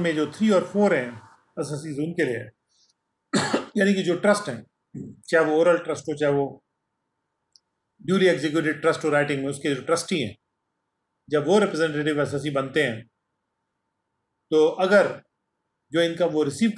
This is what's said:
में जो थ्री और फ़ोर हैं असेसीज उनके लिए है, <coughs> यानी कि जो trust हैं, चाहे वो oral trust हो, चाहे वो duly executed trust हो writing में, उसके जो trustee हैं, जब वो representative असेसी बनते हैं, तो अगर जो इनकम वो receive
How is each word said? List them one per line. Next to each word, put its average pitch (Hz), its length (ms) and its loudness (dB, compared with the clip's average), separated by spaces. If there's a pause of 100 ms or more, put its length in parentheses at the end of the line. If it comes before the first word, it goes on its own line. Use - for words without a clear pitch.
में 165 140 0
जो 147 160 0
थ्री 214 180 2
और 185 220 4
फ़ोर 202 220 4
हैं 123 160 -2 (480)
असेसीज 147 420 -8
उनके 170 240 -2
लिए 120 120 -2
है, 113 140 -10 (840)
<coughs> - 420 -2
यानी 196 160 4
कि 190 80 -2
जो 170 180 0
trust - 280 2
हैं, 117 140 -8 (680)
चाहे 160 160 4
वो 156 160 0
oral 170 240 4
trust 151 240 -8
हो, 147 80 -4
चाहे 143 160 0
वो 139 320 -2 (1400)
duly 185 260 2
executed 151 540 0
trust 160 240 -2
हो 156 60 0
writing 143 320 0
में, 135 80 -4
उसके 143 240 -4
जो 120 80 -10
trustee 165 400 -2
हैं, 101 140 -8 (920)
जब 143 180 0
वो 190 120 4
representative 156 640 0
असेसी 143 280 -4
बनते 135 320 -2
हैं, 113 240 -4 (1400)
तो 156 160 6 (140)
अगर 190 280 6 (840)
जो 165 100 2
इनकम 170 280 0
वो 151 120 0
receive 202 360 0